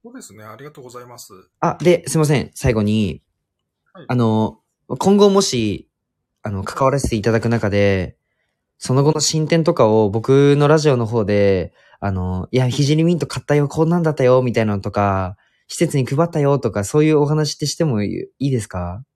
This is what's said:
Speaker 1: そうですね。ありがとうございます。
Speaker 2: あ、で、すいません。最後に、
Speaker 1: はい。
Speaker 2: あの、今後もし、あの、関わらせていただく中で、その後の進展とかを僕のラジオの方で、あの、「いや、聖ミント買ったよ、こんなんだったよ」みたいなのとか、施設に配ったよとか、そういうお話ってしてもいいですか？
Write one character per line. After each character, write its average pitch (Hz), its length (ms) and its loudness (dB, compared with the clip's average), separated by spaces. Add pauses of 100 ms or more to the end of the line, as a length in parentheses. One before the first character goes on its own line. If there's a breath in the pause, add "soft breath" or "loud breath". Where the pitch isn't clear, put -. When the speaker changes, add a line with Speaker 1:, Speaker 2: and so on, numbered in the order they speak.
Speaker 1:
そ 233 80 -20
う 247 40 -20
で 254 80 -20
す 101 120 -20
ね。 107 100 -20
あ 110 120 -18
り 131 80 -20
が 147 60 -18
と 147 100 -20
う 127 40 -20
ご 123 60 -18
ざ 120 120 -18
い 123 40 -20
ま 120 120 -20
す。 - 160 -20 (260)
Speaker 2:
あ、 170 200 -2
で、 170 260 2
す - 80 -8
い 165 40 0
ま 156 60 2
せ 143 160 0
ん。 - 140 -10
最 131 180 -2
後 110 100 0
に、 104 400 -2 (720)
Speaker 1:
は - 100 -20
い。 - 60 -20
Speaker 2:
あ 127 60 -4
の、 110 460 0 (380)
今 196 200 4
後 202 100 6
も 196 140 4
し、 113 460 -4 (540)
あ 107 80 -8
の、 95 140 -6
関 - 220 -2
わ 131 40 4
ら 139 100 0
せ - 80 -4
て 113 80 -2
い 104 60 -2
た 113 100 0
だ 110 80 2
く 117 80 -2
中 113 200 0
で、 101 480 0 (640)
そ - 160 -4
の 139 80 4
後 151 100 4
の 151 80 -2
進 156 260 -2
展 165 160 2
と 170 120 2
か 113 140 4
を 107 200 4
僕 135 480 2
の 143 120 2
ラ 156 100 4
ジ 151 100 2
オ 131 80 2
の 120 80 -2
方 110 220 -2
で、 98 480 0 (260 soft breath)
あ 98 100 -4
の、 92 420 -6
「い 123 40 0
や、 127 160 0
聖 147 240 0
ミ 165 180 2
ン 165 40 -4
ト 139 80 -4
買 - 160 -8
っ - 20 -20
た 147 100 0
よ、 143 140 2
こ 156 160 0
ん 160 60 0
な 175 80 0
ん 170 40 -2
だ 160 100 0
っ - 20 -4
た 135 100 -2
よ」 127 180 4
み 120 120 -2
た 113 80 0
い 110 40 0
な 104 80 0
の 98 60 -4
と 101 100 -8
か、 95 460 -2 (320)
施 - 80 -14
設 156 220 0
に 127 80 0
配 160 200 0
っ 170 40 -6
た 160 100 -4
よ 139 180 2
と 120 120 -2
か、 104 120 -4
そ 151 180 0
う 151 40 4
い 156 60 2
う 151 80 4
お 143 80 2
話 151 300 -2
っ - 20 -20
て 151 80 -6
し - 100 -6
て 170 80 0
も 113 180 0
い 92 360 -6
い 139 120 -2
で 127 100 -2
す - 80 -12
か？ 90 360 -8 (120)